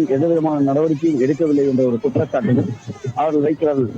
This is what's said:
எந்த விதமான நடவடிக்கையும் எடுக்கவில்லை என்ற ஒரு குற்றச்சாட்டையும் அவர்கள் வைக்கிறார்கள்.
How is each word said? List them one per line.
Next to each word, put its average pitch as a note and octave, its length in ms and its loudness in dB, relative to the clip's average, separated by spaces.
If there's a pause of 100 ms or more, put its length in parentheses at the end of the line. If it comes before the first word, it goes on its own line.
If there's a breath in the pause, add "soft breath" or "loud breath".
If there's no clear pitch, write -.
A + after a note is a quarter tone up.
எந்த C3+ 180 2
விதமான D#3 320 0
நடவடிக்கையும் D3 640 0
எடுக்கவில்லை C#3+ 480 2
என்ற C3 180 2
ஒரு A#2 140 0
குற்றச்சாட்டையும் C#3+ 680 0 (460)
அவர்கள் D3+ 320 0
வைக்கிறார்கள். D3 500 0